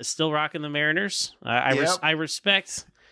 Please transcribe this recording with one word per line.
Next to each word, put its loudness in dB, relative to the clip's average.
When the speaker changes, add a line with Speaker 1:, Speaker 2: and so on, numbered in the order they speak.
Speaker 1:
still -2
rocking -2
the -6
Mariners. -2
Uh, -10
I 2
res-, 4
Speaker 2:
Yep. 0
Speaker 1:
I 2
respect 0